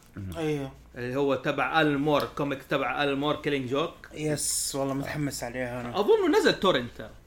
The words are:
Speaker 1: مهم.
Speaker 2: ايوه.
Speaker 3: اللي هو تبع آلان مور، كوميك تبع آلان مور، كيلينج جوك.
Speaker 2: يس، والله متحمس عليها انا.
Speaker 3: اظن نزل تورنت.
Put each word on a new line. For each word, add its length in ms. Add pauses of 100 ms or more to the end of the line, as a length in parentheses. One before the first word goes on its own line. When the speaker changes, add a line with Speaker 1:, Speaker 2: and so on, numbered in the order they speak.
(160)
Speaker 1:
مهم. 200
Speaker 2:
ايوه. 360 (220)
Speaker 3:
اللي 220
هو 180
تبع 460
آلان 160
مور، 280
كوميك 380
تبع 420
آلان 140
مور، 180
كيلينج 340
جوك. 440
Speaker 2:
يس، 600
والله 200
متحمس 500
عليها 360
انا. 200
Speaker 3:
اظن 380
نزل 220
تورنت. 500 (160)